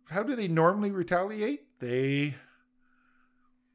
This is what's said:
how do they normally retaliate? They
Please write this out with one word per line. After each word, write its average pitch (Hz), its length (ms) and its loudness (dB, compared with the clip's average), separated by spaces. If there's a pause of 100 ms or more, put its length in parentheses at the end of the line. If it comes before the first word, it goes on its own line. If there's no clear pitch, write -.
how 180 140 0
do 254 120 -2
they 214 120 -2
normally 180 440 2
retaliate? 202 760 -2 (120)
They 135 560 0 (1400)